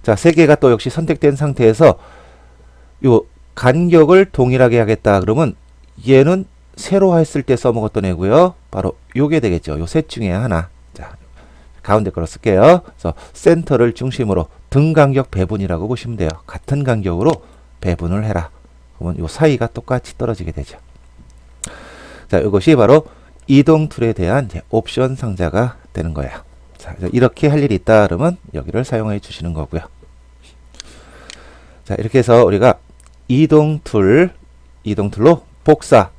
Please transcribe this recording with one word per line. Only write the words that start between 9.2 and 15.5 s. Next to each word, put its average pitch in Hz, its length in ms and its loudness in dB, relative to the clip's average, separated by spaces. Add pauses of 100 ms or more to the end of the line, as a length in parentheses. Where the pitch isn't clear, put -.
되겠죠. 82 400 -4
요 85 60 -8
셋 160 240 -4
중에 107 220 -8
하나. 90 380 -4 (240)
자, - 220 -20 (680)
가운데 104 300 0
걸로 82 140 -6
쓸게요. 117 600 4
그래서 - 280 -8 (200)
센터를 135 600 0
중심으로 107 540 -4 (220)
등 156 240 0
간격 139 380 2
배분이라고 92 560 -4